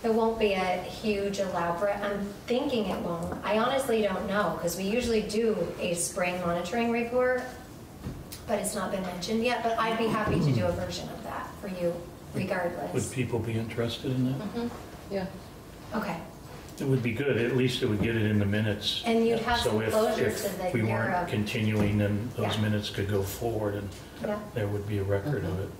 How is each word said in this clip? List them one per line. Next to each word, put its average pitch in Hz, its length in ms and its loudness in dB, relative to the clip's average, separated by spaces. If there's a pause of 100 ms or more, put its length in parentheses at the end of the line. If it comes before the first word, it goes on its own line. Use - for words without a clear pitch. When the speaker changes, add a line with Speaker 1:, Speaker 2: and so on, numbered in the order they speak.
Speaker 1:
it 233 100 2
won't 226 260 4
be 208 140 4
a 185 300 2
huge 202 560 -2
elaborate, 185 600 0
I'm 202 240 -2 (220)
thinking 247 400 2
it - 140 -2
won't. 170 320 -2 (100)
I 214 160 2
honestly 240 420 2
don't 196 260 0
know, 190 340 0
'cause 170 160 0
we 190 80 -4
usually 226 360 2
do 214 340 2 (240)
a 175 140 0
spring 180 480 -2
monitoring 185 500 0
report, 247 520 2 (1040)
but 208 100 2
it's - 160 -2
not 196 180 -2
been 190 120 -2
mentioned 185 400 -2
yet, 240 180 2
but 226 160 2
I'd 226 220 2
be 226 80 4
happy 214 320 2
to 151 120 6
do 180 140 4
a 175 60 4
version - 380 -4
of - 160 -10
that - 220 -6 (140)
for 208 60 -8
you 180 260 0 (400)
regardless. 180 600 -2
Speaker 2:
Would 113 180 0
people 120 280 0
be 113 140 -2
interested 113 580 -2
in 127 140 2
that? 135 140 0
Speaker 3:
Mm-hmm. 233 280 -4 (460)
Yeah. 190 120 -2 (680)
Speaker 1:
Okay. 214 220 -2 (640)
Speaker 2:
It 143 80 -2
would 127 160 4
be 117 80 2
good. 131 260 2
At 120 200 2
least 123 260 4
it 117 40 2
would 104 140 2
get 113 140 2
it 107 100 4
in 107 140 4
the 101 60 4
minutes. 104 600 0
Speaker 1:
And 226 220 4
you'd 226 120 4
have 233 200 2
Speaker 2:
So - 120 2
Speaker 1:
some 214 100 4
Speaker 2:
if, 208 100 0
Speaker 1:
closure 220 360 4
Speaker 2:
if - 160 -2
Speaker 1:
to 196 160 -2
the 180 140 0
Speaker 2:
we 120 140 4
Speaker 1:
year 107 80 2
Speaker 2:
weren't 107 200 0
Speaker 1:
of 87 120 0
Speaker 2:
continuing, 107 680 2
then 104 400 2
those 104 180 0
Speaker 1:
Yeah. 110 60 0
Speaker 2:
minutes 107 280 0
could 98 200 -2
go 101 120 2
forward 107 540 -2
and 101 140 -4 (360)
Speaker 1:
Yeah. 107 120 -2 (160)
Speaker 2:
there 104 140 0
would 101 200 -2
be 104 120 0
a 98 40 0
record 101 400 0
of 92 80 -2
Speaker 3:
Mm-hmm. 92 120 -2
Speaker 2:
it. - 60 -6 (100)